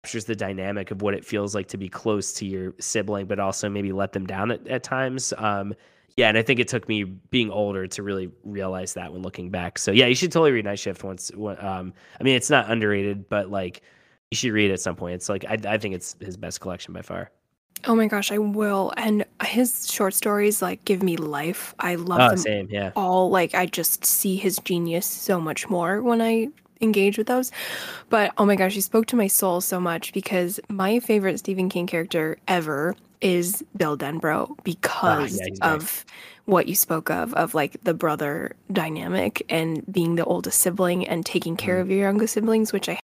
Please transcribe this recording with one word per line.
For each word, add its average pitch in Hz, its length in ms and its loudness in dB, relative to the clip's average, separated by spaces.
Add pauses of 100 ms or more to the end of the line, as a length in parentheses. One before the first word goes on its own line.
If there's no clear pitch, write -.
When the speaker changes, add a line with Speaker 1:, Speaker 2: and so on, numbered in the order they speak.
Speaker 1:
captures 113 220 -8
the 113 100 -2
dynamic 98 560 -6
of 98 120 -8
what 101 120 2
it - 100 -10
feels 101 300 -2
like 98 140 -4
to - 80 -10
be 98 120 -8
close 104 440 -2
to - 120 -8
your 92 340 -6
sibling, 101 480 -2
but 101 120 -2
also 98 300 -2
maybe 101 240 -2
let 98 200 -2
them 95 140 -4
down 98 240 -2
at, - 160 -6
at 127 160 -4
times. 131 540 -4
Um, 104 360 -2 (440)
yeah, 117 120 8
and 107 80 4
I 113 60 4
think 120 160 4
it 117 100 2
took 120 200 -4
me 107 160 0
being 101 460 -2
older 98 360 -2
to 101 160 -10
really 95 280 -4 (120)
realize 95 520 -6
that 85 180 -10
when 90 100 -10
looking 92 280 -10
back. 87 280 -6
So, - 120 0
yeah, 123 160 8
you 127 80 4
should 170 160 0
totally 160 200 6
read 117 140 0
Night 101 140 -4
Shift - 240 -8
once, 95 320 -10
when, 104 280 -8
um, 92 300 -6 (260)
I - 40 -6
mean, 131 120 6
it's 120 140 0
not 120 220 6
underrated, 101 580 0
but, 101 220 0
like, 95 300 -6 (500)
you 117 60 -4
should 120 160 0
read 104 180 4
it - 20 2
at 92 80 -2
some 90 160 -2
point. 90 180 -6
It's, - 140 -8
like, 98 160 -4
I, 113 120 -2 (100)
I 110 120 0
think 101 160 -4
it's - 260 -10
his 98 160 -12
best 92 240 -10
collection 90 320 -10
by 87 100 -12
far. 90 280 -10 (540)
Speaker 2:
Oh 233 100 4
my 220 120 4
gosh, 208 240 -2
I 208 80 -2
will. 208 580 0
And 214 280 2 (180)
his 240 480 0
short 196 220 0
stories, 208 480 2
like, 185 240 -4
give 185 160 2
me 180 160 2
life. 151 640 -6
I 180 160 0
love 170 320 6
Speaker 1:
Oh, - 20 10
Speaker 2:
them 104 160 2
Speaker 1:
same, 104 240 -2
yeah. 101 260 -4
Speaker 2:
all. 185 340 4
Like, 180 260 2
I 180 100 2
just - 400 -2
see - 300 2
his 190 240 0
genius 170 460 -2
so - 340 -2
much 156 300 -4
more 185 320 0
when 233 200 2
I 226 280 2 (320)
engage 202 360 4
with 214 100 0
those. 254 240 0 (580)
But, 208 280 4
oh 208 80 6
my 202 100 6
gosh, 190 200 2
you 196 60 -2
spoke 226 260 2
to - 80 -2
my 208 120 4
soul 185 340 2
so 185 180 -2
much 170 340 -2
because 190 460 -2 (100)
my 202 300 2
favorite 202 400 2
Stephen 185 300 0
King 175 180 -2
character 165 500 -2 (100)
ever 160 480 0 (260)
is 180 420 2 (140)
Bill 151 200 2
Denbrough 156 600 -2 (440)
Speaker 1:
Ah, 156 240 4
Speaker 2:
because 113 60 -6
Speaker 1:
yeah, - 180 -4
he's - 120 -10
great. 156 200 2
Speaker 2:
of - 240 -8 (400)
what 185 220 4
you 185 80 -2
spoke - 340 0
of, 170 260 0
of, 165 180 2
like, 151 300 0
the 175 100 2
brother 156 600 -2 (180)
dynamic 170 760 -2
and 160 420 0
being 170 240 2
the 165 100 2
oldest 175 360 0
sibling 180 460 2
and 165 180 -2
taking 165 300 -2
care 185 240 0
Speaker 1:
Mm-hmm. - 20 0
Speaker 2:
of 185 80 -2
your 190 100 2
youngest 202 340 2
siblings, 220 400 2
which 202 160 -2
I 185 100 -4 (120)